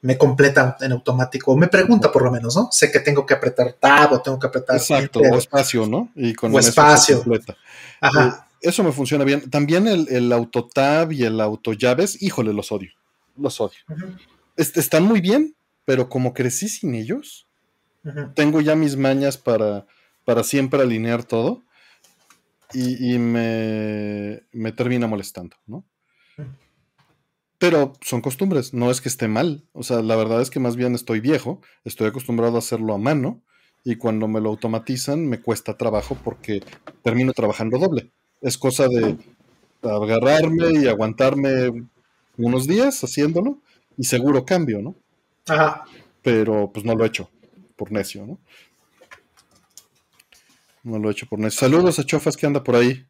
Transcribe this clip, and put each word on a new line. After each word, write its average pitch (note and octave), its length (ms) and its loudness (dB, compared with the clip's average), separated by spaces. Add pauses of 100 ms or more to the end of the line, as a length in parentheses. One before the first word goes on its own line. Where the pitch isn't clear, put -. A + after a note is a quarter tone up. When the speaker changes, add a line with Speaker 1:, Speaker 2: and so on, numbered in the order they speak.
Speaker 1:
me C3 160 2
completa C3+ 640 4
en C3 120 -2
automático, B2+ 640 0
me E3 100 6
pregunta G3 460 4
por - 100 4
lo B2 80 2
menos, A#2 240 -4
¿no? A3 160 2
Sé - 220 2
que C#3 80 4
tengo C#3 260 0
que C#3 80 2
apretar - 380 0
tab C#3+ 400 4
o B2+ 100 2
tengo C3 160 -4
que C3 80 -6
apretar B2+ 300 -2
Speaker 2:
Exacto, C#3 420 0
Speaker 1:
enter. B2+ 160 6
Speaker 2:
o B2+ 40 4
espacio, B2+ 500 0
¿no? F3 260 -4
Y A#2 200 -2
con A2+ 200 -4
Speaker 1:
O - 60 6
Speaker 2:
eso - 60 4
se - 40 4
Speaker 1:
espacio. D3 540 6
Speaker 2:
completa. A#2 320 -2 (440)
Speaker 1:
Ajá. C3 440 2
Speaker 2:
Eh, - 0 - (160)
eso F3+ 240 0
me E3 80 4
funciona C#3 320 -2
bien. C#3 260 0
También D3+ 380 2
el, E3 200 0
el B2 240 2
autotab C3+ 800 0
y C3+ 120 -2
el A2 160 0
autollaves, A#2+ 840 -2
híjole, A#2+ 300 -2
los G#2 200 -6
odio, F#2+ 180 -8 (460)
los C3+ 240 -6
odio. G#2+ 180 -6 (100)
Speaker 1:
Ujú. D#3+ 180 -12 (500)
Speaker 2:
Est-, - 200 -2
están D#3+ 280 2
muy G#3+ 160 4
bien, C4+ 360 0 (280)
pero B2+ 240 0
como B2+ 260 -2
crecí B2+ 340 -4
sin D#3+ 260 -6
ellos, B2+ 520 -10 (580)
Speaker 1:
Ujú. C#3 300 -12
Speaker 2:
tengo D3+ 260 2
ya D3+ 160 2
mis D3 200 0
mañas C3+ 400 0
para, G#2+ 500 -2 (380)
para A#2 200 2
siempre C#3 360 0
alinear A#2 440 0
todo C3 380 -2 (1120)
y, B2+ 420 -2
y B2 40 0
me, A2 1200 -4 (100)
me A2 200 -8
termina A#2+ 360 -2
molestando, F#2+ 480 -10 (100)
¿no? C#3+ 180 -18 (520)
Speaker 1:
Ujú. C#3+ 120 -16 (1120)
Speaker 2:
Pero D3+ 320 2 (100)
son B2 180 -4
costumbres, C#3+ 520 -4
no A#2+ 180 0
es B2+ 100 -2
que - 80 -8
esté A#2+ 180 -4
mal. C#3+ 460 -2
O D2+ 100 -16
sea, A#2+ 180 -2
la A2 160 0
verdad A2+ 240 0
es B2+ 100 -2
que C#3 100 -6
más B2 160 -2
bien B2 180 -2
estoy A#2 260 -4
viejo, B2 400 -2 (240)
estoy A2 240 -4
acostumbrado A#2 480 -2
a A#2 40 0
hacerlo A2+ 340 -6
a G2 40 -6
mano C#3 420 -2 (440)
y A#2+ 120 -4
cuando A2 320 -2
me A2 120 -2
lo A2 100 -2
automatizan B2 760 -4
me A#2+ 140 -4
cuesta A2 360 -6
trabajo A2+ 480 -4
porque G#2 380 -8 (400)
termino B2 300 0
trabajando A2+ 460 -2
doble. D#3+ 340 -2 (280)
Es B2+ 160 -4
cosa C3+ 300 0
de A2+ 300 0 (680)
agarrarme C3+ 880 2 (100)
y C3+ 60 4
aguantarme B2+ 1000 0 (480)
unos B2+ 320 0
días B3 340 2
haciéndolo E3 560 -2 (380)
y B2+ 80 -6
seguro C3 400 2
cambio, C3+ 360 -2
¿no? C3 140 -10 (540)
Speaker 1:
Ajá. D#3 360 0 (380)
Speaker 2:
Pero, G#2+ 500 0
pues, G#2 140 -10
no A#2 80 0
lo A2+ 80 0
he A2 60 2
hecho - 200 -8 (460)
por G2+ 160 -12
necio, G2+ 340 -6
¿no? C#3 140 -16 (2500)
No A2+ 160 -6
lo G#2+ 80 -2
he G#2+ 40 0
hecho - 140 -8
por G#2 140 -8
necio. A2 180 -2
Saludos D#3+ 400 4
a C#3 60 -2
Chofas D3+ 320 -2
que - 100 -4
anda C#3+ 160 -2
por B2 140 0
ahí. B2 340 2